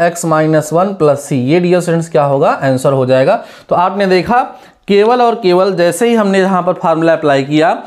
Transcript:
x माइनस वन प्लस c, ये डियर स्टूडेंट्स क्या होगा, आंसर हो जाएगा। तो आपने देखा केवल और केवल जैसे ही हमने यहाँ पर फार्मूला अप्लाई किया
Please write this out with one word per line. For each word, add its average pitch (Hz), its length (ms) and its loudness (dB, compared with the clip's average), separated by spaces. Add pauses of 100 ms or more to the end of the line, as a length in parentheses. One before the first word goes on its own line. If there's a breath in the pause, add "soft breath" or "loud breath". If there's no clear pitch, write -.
x 175 220 -4
माइनस 156 480 0
वन 190 220 0
प्लस 147 340 0
c, 151 40 -4
ये 139 260 0
डियर 175 220 0
स्टूडेंट्स 165 280 -2
क्या 151 160 0
होगा, 143 260 0
आंसर 139 420 0
हो 131 120 0
जाएगा। 135 380 2 (260 loud breath)
तो 170 80 -2
आपने 190 300 0
देखा 185 340 0 (460 loud breath)
केवल 214 340 2
और 233 140 2
केवल 185 400 0
जैसे 175 320 0
ही 233 80 2
हमने 196 240 0
यहाँ 185 240 0
पर 180 100 -2
फार्मूला 165 400 0
अप्लाई 143 300 0
किया 151 280 0 (160)